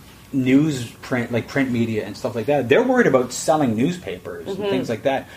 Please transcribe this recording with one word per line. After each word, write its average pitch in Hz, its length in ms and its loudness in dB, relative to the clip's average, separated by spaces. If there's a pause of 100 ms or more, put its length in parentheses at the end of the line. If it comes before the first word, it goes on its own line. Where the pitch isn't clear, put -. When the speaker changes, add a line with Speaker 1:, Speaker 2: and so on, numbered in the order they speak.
(340)
Speaker 1:
newsprint, 127 1000 0
like, 117 160 -2
print 135 240 -2
media 113 340 0
and 101 100 -10
stuff 113 200 -8
like 113 120 -4
that, 139 220 0
they're 180 140 6
worried 247 240 4
about 127 260 2
selling 151 420 0
newspapers 98 720 -4
Speaker 2:
Mm-hmm. 196 140 -6
Speaker 1:
and 202 100 -2
things - 180 -2
like 110 140 -6
that. 135 340 -2